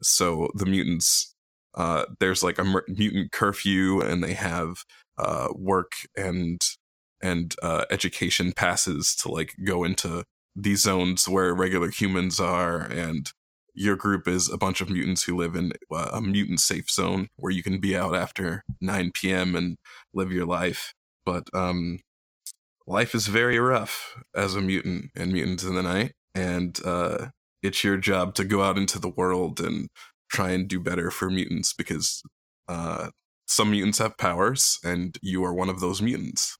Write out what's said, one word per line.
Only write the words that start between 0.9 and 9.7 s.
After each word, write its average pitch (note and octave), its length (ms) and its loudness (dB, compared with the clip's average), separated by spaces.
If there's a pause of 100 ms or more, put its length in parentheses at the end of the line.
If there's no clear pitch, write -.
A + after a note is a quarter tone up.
uh, E2 300 0 (140)
there's, F#2 240 2
like, F2 160 2
a F#2 40 2
mer-, F#2+ 240 2
mutant G2 440 0
curfew, F#2+ 680 2
and E2+ 220 2
they F#2 100 -2
have, E2+ 500 -4 (340)
uh, G2 360 -2
work F#2 400 0 (220)
and, F2+ 460 -2 (600)
and, F2 400 0
uh, E2 280 2
education F2+ 640 0
passes F2 640 2
to, - 120 -4
like, D#2+ 240 -4 (120)
go F2+ 180 0